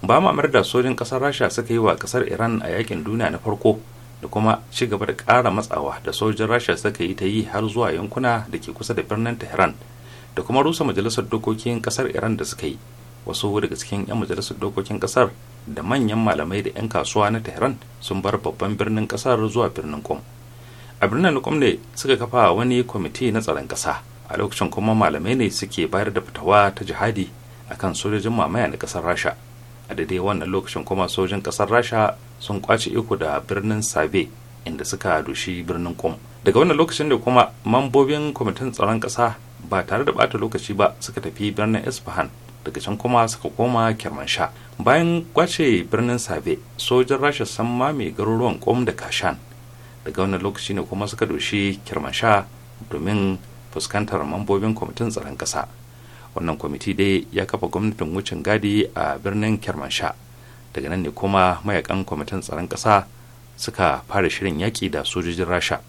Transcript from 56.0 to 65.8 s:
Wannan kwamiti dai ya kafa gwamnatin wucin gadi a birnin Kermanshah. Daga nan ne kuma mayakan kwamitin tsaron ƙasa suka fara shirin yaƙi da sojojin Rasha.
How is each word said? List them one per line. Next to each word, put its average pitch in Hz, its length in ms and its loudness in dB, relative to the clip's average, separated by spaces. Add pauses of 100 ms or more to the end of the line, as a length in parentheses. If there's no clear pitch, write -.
Wannan 82 220 0
kwamiti 76 380 -4
dai 98 380 2
ya 98 120 0
kafa 95 220 -4
gwamnatin 95 480 -2
wucin 98 280 -4
gadi 104 520 2
a 76 240 -2
birnin 104 400 0
Kermanshah. 80 560 -4 (580)
Daga 69 180 -6
nan 92 120 -2
ne 73 80 -2
kuma 92 540 2
mayakan 95 420 0
kwamitin 76 340 -6
tsaron 82 280 -6
ƙasa 101 380 4 (500)
suka 76 500 0
fara 92 240 2
shirin 85 320 -2
yaƙi 98 280 -2
da 76 120 -4
sojojin 87 460 -2
Rasha. 87 400 0